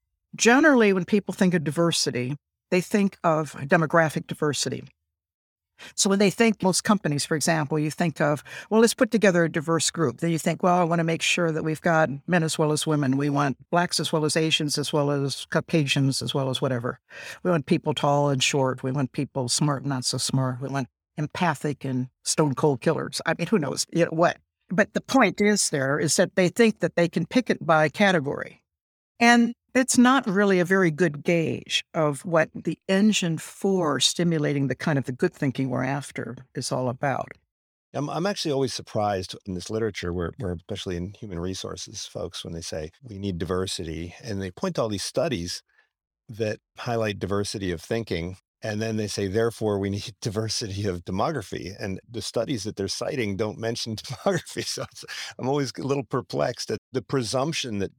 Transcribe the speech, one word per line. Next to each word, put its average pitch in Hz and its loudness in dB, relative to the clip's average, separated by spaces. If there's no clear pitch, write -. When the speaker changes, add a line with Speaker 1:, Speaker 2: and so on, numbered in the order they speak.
Speaker 1:
Generally, 247 6
when 180 0
people 202 0
think 185 4
of 170 2
diversity, 147 0
they 180 4
think 196 0
of 156 2
demographic 160 2
diversity. 135 -2
So - 2
when 196 4
they 208 6
think, 226 2
most 185 2
companies, 160 2
for 165 -2
example, 156 0
you 151 -2
think 170 -2
of, 147 2
"Well, 220 4
let's 226 6
put - 2
together 180 4
a 165 0
diverse 165 0
group." 135 -2
Then 170 0
you 160 0
think, 165 -2
"Well, 180 6
I 180 4
wanna 170 2
make 165 -2
sure 170 2
that 151 -4
we've 156 -4
got 160 4
men 170 2
as 160 -2
well 151 2
as 151 -2
women. 147 2
We 143 0
want 143 0
blacks 175 0
as 156 -4
well 156 2
as 151 0
Asians, 160 0
as 147 -4
well 143 2
as 139 -2
Caucasians, 143 2
as 127 -4
well 135 -2
as 127 -4
whatever. 127 -2
We 180 2
want 165 0
people 156 0
tall 143 2
and 135 0
short. 131 0
We 131 -2
want 139 -2
people 127 -4
smart, 147 0
not 131 -4
so - -2
smart. 127 -2
We 135 -6
want 135 -4
empathic 151 -2
and 127 -4
stone 147 0
cold 143 2
killers." 139 -2
I 165 0
mean, 170 -4
who 208 2
knows, - -4
you 170 4
know, - 0
what? 165 2
But 190 0
the - -2
point 220 4
is 208 4
there 139 0
is 160 0
that 180 4
they 185 4
think 226 4
that 165 -2
they 170 4
can - -2
pick - 0
it - -2
by 156 4
category. 170 0
And 240 6
that's 254 2
not 247 6
really 196 4
a 175 2
very 185 4
good 147 0
gauge - -2
of 147 0
what 160 2
the - -6
engine 190 2
for 175 -2
stimulating 147 0
the 139 -2
kind 156 0
of 131 0
the - -4
good 170 -2
thinking 135 -2
we're 127 -2
after 131 -6
is - -8
all 127 -2
about. 127 -4
Speaker 2:
I'm, 143 -4
I'm 156 -4
actually 190 -4
always 135 0
surprised 104 -4
in 95 -6
this 87 -8
literature 107 -4
where, 87 -4
where, 90 -6
especially 92 -8
in 90 -6
human 98 -12
resources 95 -10
folks, - -10
when - -12
they 82 -10
say, 82 -10
"We 110 -14
need 98 -4
diversity," 87 -6
and 101 -8
they 95 -8
point 185 -6
to 156 0
all 113 -2
these 101 -4
studies 87 -4
that 107 -6
highlight 110 -2
diversity 101 -2
of 82 -6
thinking, 95 -6
and 107 -4
then 110 -2
they 107 -2
say, 101 -4
"Therefore, 107 0
we 98 0
need 98 -6
<laughs> - -20
diversity 104 -4
of 87 -4
demography," 101 -4
and 95 -6
the 113 -8
studies 117 -4
that 104 -8
they're 98 -2
citing 113 -4
don't 107 -4
mention 117 -6
<laughs> - -8
demography, - -6
so - -8
it's, - -20
I'm 123 -4
always 139 -2
a - -10
little 135 -2
perplexed 131 -4
at 107 -4
the 127 -4
presumption 131 -2
that 95 -4